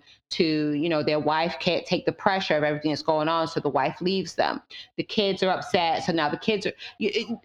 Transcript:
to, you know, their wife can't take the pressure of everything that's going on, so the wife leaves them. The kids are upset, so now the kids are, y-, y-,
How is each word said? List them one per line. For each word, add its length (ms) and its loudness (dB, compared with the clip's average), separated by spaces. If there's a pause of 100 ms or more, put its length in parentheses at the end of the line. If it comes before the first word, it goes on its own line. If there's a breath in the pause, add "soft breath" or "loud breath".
(320 loud breath)
to, 400 2
you 180 0
know, 140 2
their 160 2
wife 400 2
can't 260 0
take 220 -2
the 40 2
pressure 460 0
of 60 0
everything 260 0
that's 140 -2
going 240 2
on, 200 0
so 120 -6
the 100 -2
wife 320 0
leaves 320 -2
them. 260 0 (380 loud breath)
The 60 -2
kids 400 -2
are 80 4
upset, 520 0
so 100 0
now 160 2
the 80 -4
kids 280 0
are, 80 -2 (260 loud breath)
y-, 160 0
y-, 280 -4